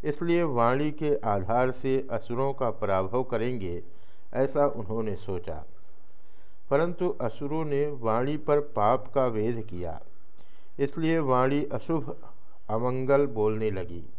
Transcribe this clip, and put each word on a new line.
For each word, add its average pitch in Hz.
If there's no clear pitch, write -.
इसलिए 170
वाणी 135
के 151
आधार 113
से 131
असुरों 120
का 135
पराभव 101
करेंगे, 110
ऐसा 139
उन्होंने 110
सोचा। 87
परंतु 170
असुरों 147
ने 147
वाणी 127
पर 147
पाप 123
का 131
वेध 113
किया, 87
इसलिए 160
वाणी 135
अशुभ 143
अमंगल 127
बोलने 110
लगी। 85